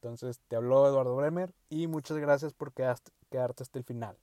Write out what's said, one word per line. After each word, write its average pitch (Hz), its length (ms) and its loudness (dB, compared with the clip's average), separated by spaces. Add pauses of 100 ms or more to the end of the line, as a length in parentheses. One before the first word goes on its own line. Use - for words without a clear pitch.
Entonces 120 480 -10
te 117 80 -2
habló 131 320 6
Eduardo 131 260 2
Bremer 170 380 -2 (160)
y 160 180 -4
muchas 156 300 -4
gracias 147 340 2
por 139 220 -12
quedast-, 127 400 -4 (160)
quedarte 127 340 -4
hasta 131 160 -10
el 127 60 -12
final. 113 380 -10